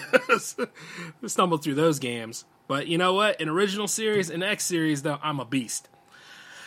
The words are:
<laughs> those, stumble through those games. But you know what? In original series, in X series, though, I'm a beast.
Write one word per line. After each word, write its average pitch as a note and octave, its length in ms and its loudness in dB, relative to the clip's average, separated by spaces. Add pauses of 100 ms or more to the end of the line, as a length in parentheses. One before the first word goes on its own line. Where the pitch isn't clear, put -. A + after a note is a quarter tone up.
<laughs> - 180 4
those, - 280 2 (720)
stumble F3+ 300 2
through D3 180 0
those D3+ 240 4
games. A#2 460 -6 (220)
But C#3 200 -2
you E3 100 0
know F#3 160 4
what? G3+ 260 2
In D#3+ 80 -2
original G3 400 0
series, G#3+ 420 0
in E3+ 140 -4
X G3+ 220 -2
series, D#3 380 0
though, D3 200 -2
I'm D3 160 -2
a A#2+ 60 -6
beast. A#2+ 420 -4 (800)